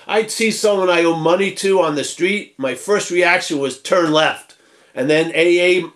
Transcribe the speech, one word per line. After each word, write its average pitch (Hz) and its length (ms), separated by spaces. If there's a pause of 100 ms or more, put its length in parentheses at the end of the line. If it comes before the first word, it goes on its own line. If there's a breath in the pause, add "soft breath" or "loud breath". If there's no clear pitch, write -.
I'd 214 240
see 226 200
someone 202 380
I 170 160
owe 165 120
money 175 400
to 190 260
on 156 120
the 139 100
street. 196 520
My 131 180
first 196 360
reaction 175 480
was 135 200
turn 175 340
left. 156 440 (380 soft breath)
And 131 160
then 165 240
A 175 440
A 165 160